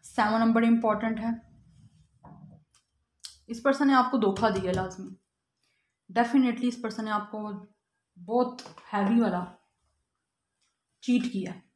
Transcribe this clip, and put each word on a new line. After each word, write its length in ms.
Seven 340
number 240
important 560
है, 120
इस 100
person 280
ने 60
आपको 240
धोखा 320
दिया 220
लाजमी। 380
Definitely 580
इस 160
person 220
ने 60
आपको 300
बहुत 460
heavy 300
वाला 240
cheat 280
किया। 220